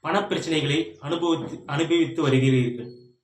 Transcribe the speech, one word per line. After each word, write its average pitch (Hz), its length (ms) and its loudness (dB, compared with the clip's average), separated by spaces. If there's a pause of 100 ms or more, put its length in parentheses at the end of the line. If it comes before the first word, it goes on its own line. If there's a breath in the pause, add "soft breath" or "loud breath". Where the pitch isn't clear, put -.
பணப்பிரச்சனைகளை 160 760 0 (180)
அனுபவித்து, 165 680 -2
அனுபவித்து 160 560 0
வருகிறீர்கள். 131 680 2 (340)